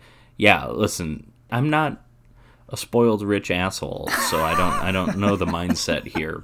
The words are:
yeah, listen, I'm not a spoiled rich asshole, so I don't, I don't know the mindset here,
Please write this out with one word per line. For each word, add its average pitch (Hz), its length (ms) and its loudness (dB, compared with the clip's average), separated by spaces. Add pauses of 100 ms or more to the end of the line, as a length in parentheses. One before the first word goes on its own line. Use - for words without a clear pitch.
(380)
yeah, 87 300 4
listen, 78 640 -2 (200)
I'm 131 180 0
not 151 320 0 (680)
a - 80 -10
spoiled 117 440 2
rich 101 300 0
asshole, - 580 -4 (200)
so 80 140 0
I 80 140 0
don't, 90 160 4
I 92 180 0
don't 92 260 0
know 101 200 2
the 90 80 0
mindset 85 600 -2
here, 80 380 -6